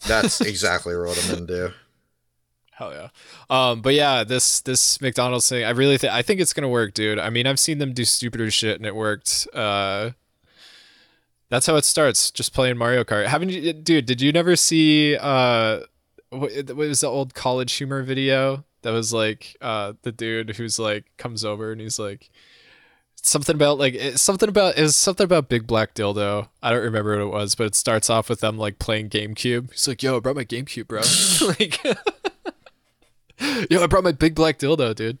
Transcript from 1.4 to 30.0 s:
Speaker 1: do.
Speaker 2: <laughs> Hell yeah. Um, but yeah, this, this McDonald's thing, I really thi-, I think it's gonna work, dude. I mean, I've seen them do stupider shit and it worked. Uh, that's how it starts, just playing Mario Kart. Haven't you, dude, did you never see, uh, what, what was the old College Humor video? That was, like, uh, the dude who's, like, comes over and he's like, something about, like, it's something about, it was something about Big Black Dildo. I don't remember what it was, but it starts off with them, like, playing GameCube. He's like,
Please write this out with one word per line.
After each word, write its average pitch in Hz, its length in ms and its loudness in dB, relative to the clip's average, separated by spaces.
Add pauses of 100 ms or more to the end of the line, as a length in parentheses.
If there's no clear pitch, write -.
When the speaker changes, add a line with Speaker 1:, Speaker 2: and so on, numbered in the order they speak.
Speaker 1:
do. 90 300 -4
Speaker 2:
<laughs> - 920 -20
Hell 85 220 -14
yeah. 78 160 -16 (400)
Um, 127 320 2
but 131 120 2
yeah, 143 300 2
this, 120 380 0
this - 400 0
McDonald's 123 480 0
thing, 123 160 -2
I 110 60 0
really 135 260 4
thi-, 139 120 0
I 98 120 0
think 196 180 0
it's 175 140 0
gonna 143 160 -2
work, 113 240 0
dude. 107 260 -2
I 92 100 -2
mean, 120 180 0
I've 139 120 0
seen 151 200 0
them 139 140 -2
do 123 120 -2
stupider 113 440 -2
shit 107 280 0
and 107 80 -10
it 101 100 -6
worked. 107 580 -2
Uh, 101 580 -2 (1400)
that's 123 180 0
how 160 80 6
it 147 100 4
starts, - 460 2
just - 220 -6
playing 127 240 2
Mario 120 260 2
Kart. 104 240 0
Haven't 156 220 0
you, 170 240 -4
dude, 156 320 2
did 120 160 -2
you 143 100 4
never 170 240 4
see, 151 600 4
uh, 120 680 2 (480)
what, 135 260 -6
what 135 200 -8
was 147 260 -2
the 151 60 0
old 131 280 -4
College 127 380 -2
Humor 139 300 -6
video? 135 600 0 (180)
That 117 100 -4
was, 113 220 -2
like, 110 480 -2
uh, 107 400 -4
the 120 100 -8
dude 113 460 -6
who's, 113 220 -6
like, 107 260 -2 (120)
comes 113 280 -8
over 107 260 -6
and 110 80 -10
he's 110 200 -8
like, 101 300 -10 (920)
something 151 340 0
about, 147 240 4
like, 135 140 2
it's 127 280 -2
something 202 280 2
about, 190 280 4
it 151 40 4
was 151 140 4
something 196 280 2
about 165 260 2
Big 113 180 0
Black 110 280 0
Dildo. 101 540 -2 (140)
I 123 80 2
don't 117 120 2
remember 107 340 -2
what 104 40 0
it 101 100 -4
was, 104 240 -2
but 117 120 -2
it 104 80 -4
starts 113 340 0
off 113 200 2
with 117 100 -2
them, 110 180 -2
like, 104 220 -4
playing 107 300 -4
GameCube. 120 600 -4
He's - 160 -4
like, 131 160 -6